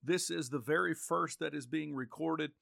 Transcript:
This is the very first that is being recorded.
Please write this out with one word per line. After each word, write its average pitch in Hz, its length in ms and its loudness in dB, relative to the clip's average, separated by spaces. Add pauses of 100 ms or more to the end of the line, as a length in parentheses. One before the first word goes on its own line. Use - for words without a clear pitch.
This 175 260 2
is 165 200 -2
the 139 100 0
very 165 340 2
first 170 460 0
that 151 160 -2
is 135 100 -4
being 151 300 -2
recorded. 151 560 0 (100)